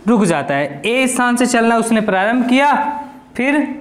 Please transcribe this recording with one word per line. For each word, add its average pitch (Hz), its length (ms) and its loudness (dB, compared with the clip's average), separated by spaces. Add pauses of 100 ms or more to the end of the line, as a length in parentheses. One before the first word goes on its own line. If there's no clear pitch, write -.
रुक 220 160 4
जाता 143 300 0
है। 143 300 -4
ए 254 220 0
स्थान 247 300 0
से 247 100 2
चलना 233 300 2
उसने 226 240 0
प्रारंभ 214 480 0
किया, 277 240 4 (640)
फिर 285 240 0 (200)